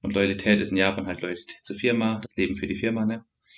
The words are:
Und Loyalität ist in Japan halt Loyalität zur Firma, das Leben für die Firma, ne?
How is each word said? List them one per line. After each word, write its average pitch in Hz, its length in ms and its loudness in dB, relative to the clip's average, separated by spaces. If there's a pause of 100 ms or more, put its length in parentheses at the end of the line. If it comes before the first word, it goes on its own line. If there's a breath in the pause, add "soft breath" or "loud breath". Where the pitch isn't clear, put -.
Und - 100 -2
Loyalität 98 480 4
ist 101 100 -2
in 95 60 0
Japan 98 300 2
halt 90 160 -6
Loyalität - 420 -8
zur 101 120 -8
Firma, 113 440 0
das - 160 -10
Leben 95 200 0
für - 100 -4
die - 80 -2
Firma, 113 320 -2
ne? 113 180 -4 (340 loud breath)